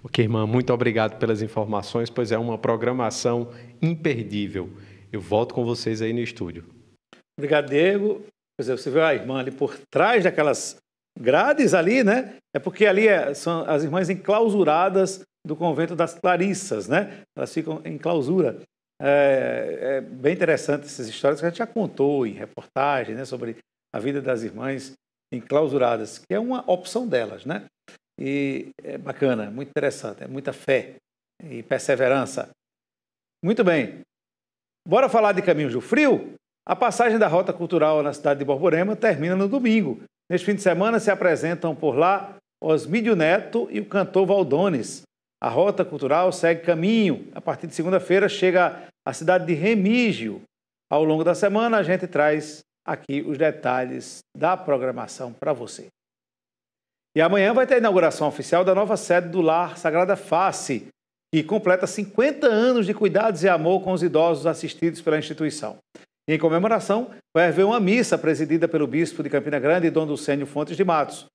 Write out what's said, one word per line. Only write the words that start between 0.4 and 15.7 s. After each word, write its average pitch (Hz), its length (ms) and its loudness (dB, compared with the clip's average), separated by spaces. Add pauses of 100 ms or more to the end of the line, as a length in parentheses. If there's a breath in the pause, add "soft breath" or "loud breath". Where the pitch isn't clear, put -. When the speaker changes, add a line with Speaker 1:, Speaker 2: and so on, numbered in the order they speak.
Speaker 1:
muito 127 260 0
obrigado 113 460 0
pelas 113 240 -2
informações, 107 640 -4
pois 117 240 -4
é 110 60 0
uma 117 180 -4
programação 117 920 -2 (320 loud breath)
imperdível. 113 880 -4 (420 loud breath)
Eu 107 80 -6
volto 104 340 0
com 127 80 -2
vocês 117 380 -4
aí 113 140 -2
no 120 60 -4
estúdio. 85 440 -10 (720 loud breath)
Speaker 2:
Obrigado, 143 320 0
Diego. 196 540 2 (340)
Pois 120 120 -6
é, 127 80 -2
você 139 140 -8
viu 160 140 4
a 156 100 2
irmã 127 240 -4
ali 131 140 -6
por - 260 -4 (100)
trás 196 360 2
daquelas 151 540 0 (380)
grades 190 580 4
ali, 202 280 2
né? 233 320 0 (180)
É - 60 -4
porque 208 280 0
ali 208 200 4
é, 151 260 2
são 165 360 -4
as 151 160 2
irmãs 170 260 -2
enclausuradas 190 1080 2 (260)
do 151 80 -6
convento 160 400 -2